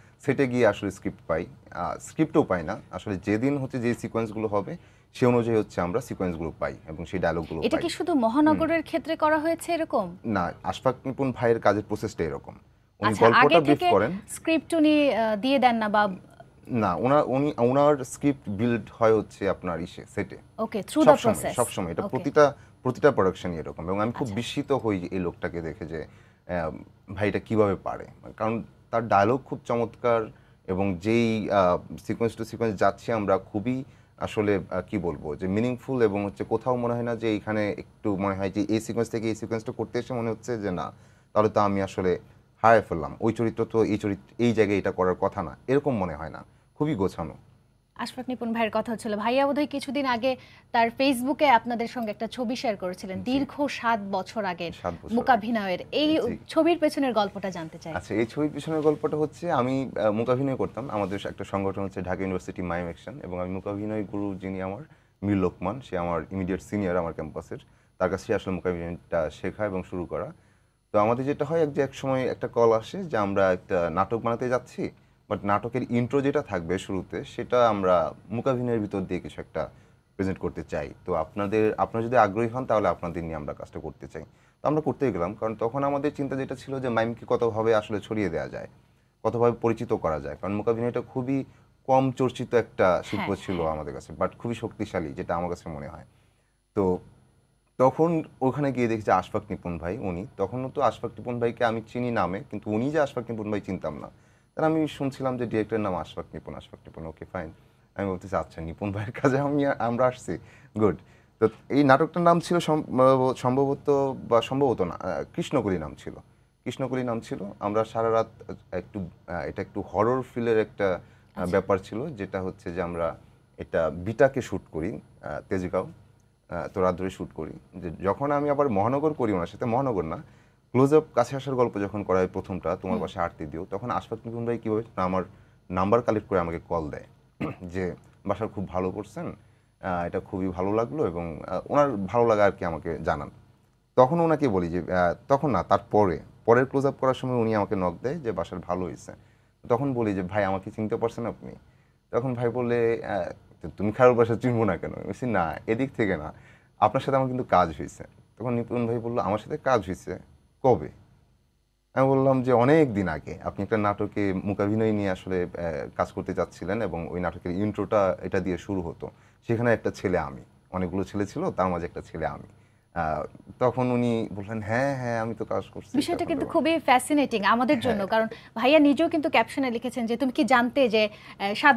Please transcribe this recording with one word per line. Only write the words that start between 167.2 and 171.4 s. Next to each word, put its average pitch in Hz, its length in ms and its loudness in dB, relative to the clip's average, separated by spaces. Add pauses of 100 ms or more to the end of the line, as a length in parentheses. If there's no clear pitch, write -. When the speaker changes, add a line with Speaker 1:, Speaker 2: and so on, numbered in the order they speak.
Speaker 1:
ইন্ট্রোটা 101 720 0
এটা 95 180 -2
দিয়ে 92 180 -2
শুরু 98 240 -6
হতো, - 280 -8 (380)
সেখানে 117 260 2
একটা 104 180 -2
ছেলে 90 260 0
আমি, 69 240 -4 (300)
অনেকগুলো 92 320 -2
ছেলে 101 220 -4
ছিল, 165 260 -4